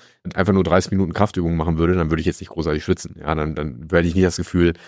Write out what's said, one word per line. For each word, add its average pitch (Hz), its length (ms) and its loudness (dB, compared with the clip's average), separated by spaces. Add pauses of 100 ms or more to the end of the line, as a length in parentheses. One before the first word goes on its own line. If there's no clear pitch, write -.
(240)
und 85 120 -10
einfach 92 160 2
nur 95 120 4
dreißig 85 260 2
Minuten 95 220 0
Kraftübungen 85 440 -2
machen 80 220 0
würde, 85 160 2
dann 82 160 0
würde 80 100 0
ich 78 60 -2
jetzt 85 140 -2
nicht 78 100 -16
großartig 78 340 -4
schwitzen. - 340 -4
Ja, 76 160 -4
dann, 78 200 -2
dann 73 360 -8
hätte 85 180 4
ich 82 60 0
nicht 92 120 6
das 87 100 0
Gefühl, 87 380 2 (140)